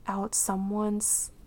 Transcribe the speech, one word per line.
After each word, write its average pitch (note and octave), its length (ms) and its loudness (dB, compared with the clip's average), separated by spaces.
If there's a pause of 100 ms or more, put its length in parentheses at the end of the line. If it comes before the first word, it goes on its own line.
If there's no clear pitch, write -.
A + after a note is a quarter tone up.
out G3+ 280 -2
someone's, G#3 1000 0 (140)